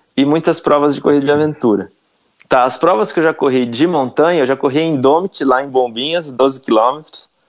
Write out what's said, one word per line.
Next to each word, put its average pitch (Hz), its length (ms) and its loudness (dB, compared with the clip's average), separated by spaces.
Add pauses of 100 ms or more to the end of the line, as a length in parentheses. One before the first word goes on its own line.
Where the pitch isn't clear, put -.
(160)
e 135 80 0
muitas 160 360 0
provas 147 340 2
de - 60 -6
corrida 147 240 2
de 143 80 0
aventura. 143 580 0 (580)
Tá, 123 160 2
as 127 120 -2
provas 190 360 0
que - 80 -2
eu 160 40 2
já 160 100 2
corri 131 300 0
de 120 220 0
montanha, 156 540 0
eu 131 60 2
já 135 100 -2
corri 143 240 -2
em 165 140 -2
Indomit, 143 500 0
lá 135 180 2
em 139 60 -10
Bombinhas, 131 600 -4
doze 131 300 0
quilômetros, 123 680 -2 (180)